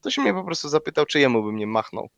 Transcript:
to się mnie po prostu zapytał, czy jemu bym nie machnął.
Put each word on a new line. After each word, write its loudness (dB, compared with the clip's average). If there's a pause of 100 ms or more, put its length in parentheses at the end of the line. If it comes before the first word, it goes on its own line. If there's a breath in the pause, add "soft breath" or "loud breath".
to -4
się -2
mnie 2
po -6
prostu -8
zapytał, 2
czy 2
jemu 4
bym -4
nie -4
machnął. -4